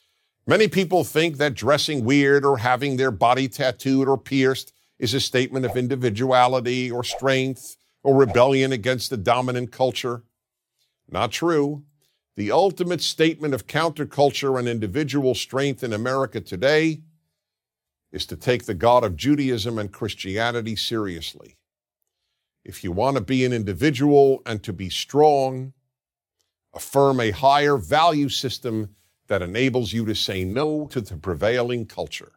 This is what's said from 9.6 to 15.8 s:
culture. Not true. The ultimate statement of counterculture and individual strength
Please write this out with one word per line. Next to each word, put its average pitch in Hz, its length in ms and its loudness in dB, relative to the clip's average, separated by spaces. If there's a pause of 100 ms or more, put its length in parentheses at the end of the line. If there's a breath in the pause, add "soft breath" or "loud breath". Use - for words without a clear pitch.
culture. 120 500 -2 (840)
Not 113 240 -2
true. 147 500 0 (540)
The 104 160 -4
ultimate 175 500 0
statement 156 500 0
of 127 140 -6
counterculture 143 960 0
and 120 80 -2
individual 123 680 -2
strength 135 480 -4